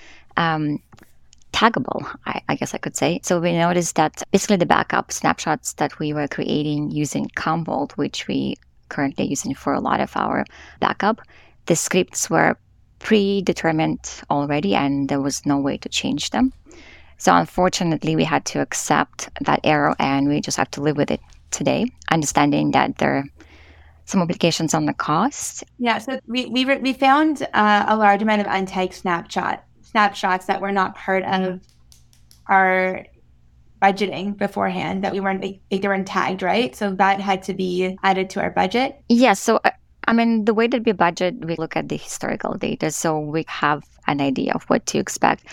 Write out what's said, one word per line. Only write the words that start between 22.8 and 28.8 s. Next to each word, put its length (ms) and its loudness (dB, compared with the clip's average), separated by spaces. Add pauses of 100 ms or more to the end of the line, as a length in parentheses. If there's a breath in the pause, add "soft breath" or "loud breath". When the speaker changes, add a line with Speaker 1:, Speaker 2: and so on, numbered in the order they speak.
Speaker 1:
there 160 2
are 100 -2 (800 soft breath)
some 160 -2
implications 540 0
on 100 2
the 80 0
cost. 720 -2 (140)
Speaker 2:
Yeah, 180 0
so 300 -6
we, 180 -4
we, 220 0
re-, 100 2
we 160 0
found, 600 4
uh, 340 4
a 80 4
large 240 6
amount 220 2
of 60 -6
untagged 440 -2